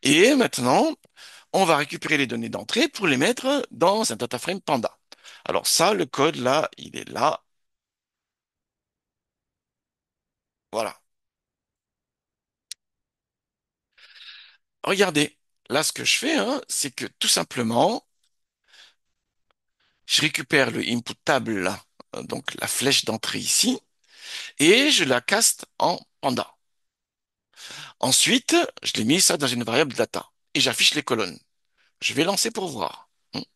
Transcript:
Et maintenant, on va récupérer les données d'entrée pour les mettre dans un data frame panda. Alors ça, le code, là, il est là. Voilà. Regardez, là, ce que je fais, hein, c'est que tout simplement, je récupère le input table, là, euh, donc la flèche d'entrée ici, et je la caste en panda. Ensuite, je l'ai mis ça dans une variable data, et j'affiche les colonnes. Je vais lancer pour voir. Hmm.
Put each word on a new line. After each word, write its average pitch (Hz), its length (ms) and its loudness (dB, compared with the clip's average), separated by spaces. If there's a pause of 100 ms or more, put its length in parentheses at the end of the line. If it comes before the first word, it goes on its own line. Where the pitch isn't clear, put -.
Et 170 340 6
maintenant, 208 580 2 (580)
on 190 120 4
va 160 120 4
récupérer 147 420 -2
les 135 80 2
données 117 220 -6
d'entrée 214 400 -2
pour 208 180 -6
les 139 100 2
mettre 247 540 0
dans 190 420 2
un 110 40 -6
data 120 220 -6
frame 110 220 -6
panda. - 380 -2 (460)
Alors - 220 -2
ça, 185 280 4
le 175 120 -2
code, 143 300 0
là, 131 420 0
il - 180 -14
est - 120 -12
là. 131 340 -2 (3250)
Voilà. 107 280 -6 (3750)
Regardez, 180 560 0 (300)
là, 139 160 0
ce - 80 -2
que 127 120 -8
je - 140 0
fais, 302 180 -2
hein, 233 320 -2
c'est - 220 -4
que - 160 -10 (120)
tout - 100 0
simplement, 131 800 0 (2000)
je - 160 0
récupère 139 480 0
le 113 100 -6
input 113 340 -4 (100)
table, 113 360 0
là, 92 200 -4 (360)
euh, - 60 -12
donc - 380 -8
la - 60 -4
flèche 127 380 0
d'entrée 110 340 -4
ici, - 400 0 (800)
et 226 340 6
je 185 120 2
la 127 160 2
caste - 460 0 (120)
en 170 220 0 (200)
panda. - 360 -4 (1400)
Ensuite, 240 560 2 (260)
je - 120 -6
l'ai 110 100 -2
mis 151 160 4
ça 175 160 4
dans 143 100 -2
une 120 180 -2
variable 123 300 2
data, - 360 -4 (240)
et 147 60 2
j'affiche - 340 2
les 151 80 -2
colonnes. 104 360 -2 (640)
Je 113 140 -4
vais 143 100 2
lancer 196 260 0
pour 185 180 -6
voir. 107 420 -8 (240)
Hmm. - 80 -8 (140)